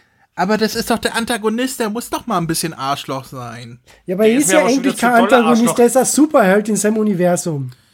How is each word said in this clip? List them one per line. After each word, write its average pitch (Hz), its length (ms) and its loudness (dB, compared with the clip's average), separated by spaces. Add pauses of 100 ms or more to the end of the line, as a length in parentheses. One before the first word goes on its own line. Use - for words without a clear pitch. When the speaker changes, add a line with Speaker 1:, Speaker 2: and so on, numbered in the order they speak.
(340)
Speaker 1:
Aber 190 240 -2
das 214 160 -2
ist 226 160 -6
doch 226 80 0
der - 160 -6
Antagonist, 226 640 -4
der 226 100 -4
muss 226 220 -8
doch - 160 -8
mal 214 120 -2
ein 165 100 -4
bisschen 160 260 -4
Arschloch 135 520 -8
sein. 120 520 -16 (280)
Speaker 2:
Ja, 180 100 -6
aber 208 80 2
Speaker 3:
Der 220 80 6
Speaker 2:
er 247 60 2
Speaker 3:
ist 294 80 0
Speaker 2:
ist - 20 -2
Speaker 3:
mir 196 60 2
Speaker 2:
ja 190 80 6
Speaker 3:
aber 185 80 2
schon 269 80 2
Speaker 2:
eigentlich 240 80 -4
Speaker 3:
wieder 240 100 0
zu - 100 -8
Speaker 2:
kein 247 60 2
Speaker 3:
dolle 233 100 4 (140)
Speaker 2:
Antagonist, 240 260 4
Speaker 3:
Arschloch. 190 140 2
Speaker 2:
der 240 100 6
ist 233 120 2
ein 247 60 4
Superheld 214 640 2
in 214 60 0
seinem 214 220 0
Universum. 175 720 -2 (240)